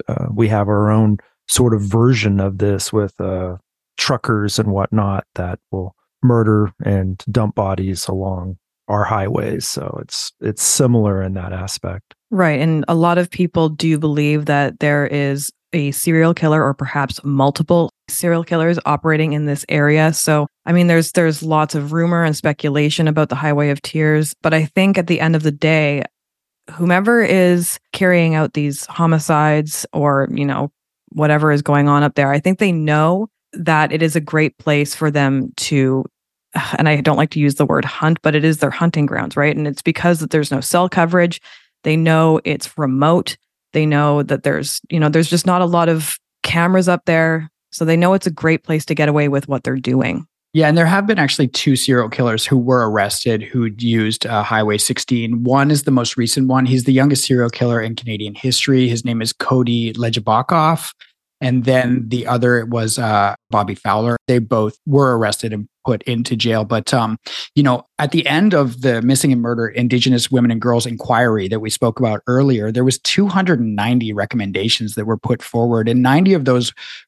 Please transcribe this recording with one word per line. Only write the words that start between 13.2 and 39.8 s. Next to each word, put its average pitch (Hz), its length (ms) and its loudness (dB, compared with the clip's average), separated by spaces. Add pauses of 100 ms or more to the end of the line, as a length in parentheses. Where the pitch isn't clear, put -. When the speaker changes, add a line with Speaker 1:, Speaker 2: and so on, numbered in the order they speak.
Speaker 2:
people 165 380 0
do 156 300 -2
believe 151 480 0
that 143 320 0
there 147 280 0
is 143 440 -4 (220)
a 143 180 -2
serial 160 440 2
killer 156 280 2
or 135 120 0
perhaps - 500 -6
multiple 143 640 0 (180)
serial 170 360 -2
killers 165 420 0
operating 156 460 0
in 151 140 -2
this 143 220 -4
area. 151 440 2
So, 151 340 0 (180)
I 170 80 -2
mean, 175 140 4
there's, 165 260 2
there's 160 300 0
lots 156 320 0
of 147 180 -4
rumor 170 300 0
and 156 140 0
speculation 151 720 0
about 151 220 0
the - 40 -4
Highway 147 360 0
of 139 120 -4
Tears, 151 600 0
but 160 120 0
I 160 120 2
think 190 300 2
at 170 120 0
the 175 120 0
end 160 140 2
of 156 80 0
the 151 80 0
day, 147 540 0 (680)
whomever 185 520 2
is 180 580 2 (120)
carrying 175 440 2
out 156 160 0
these 147 340 -4
homicides 151 1080 0
or, 143 380 0
you 143 140 -4
know, 143 260 -4 (400)
whatever 151 400 2
is 147 120 2
going 143 260 2
on 147 160 4
up 143 100 -2
there, 139 160 2
I 143 80 0
think 185 220 -2
they 196 120 2
know 160 560 0 (240)
that 156 380 0
it 160 120 -2
is 156 120 0
a 170 60 0
great 156 380 -2
place 147 360 -2
for 156 160 -2
them 135 460 0
to, 131 480 0 (400)
<sighs> - 340 -6
and 156 100 2
I 147 120 2
don't 151 160 2
like 156 140 0
to 156 100 -2
use 143 160 2
the 143 100 2
word 147 180 0
hunt, 156 380 -2
but 151 140 2
it 151 80 0
is 156 140 2
their 139 120 0
hunting 165 360 0
grounds, - 300 -6
right? 147 200 0
And 151 100 -4
it's 139 160 -8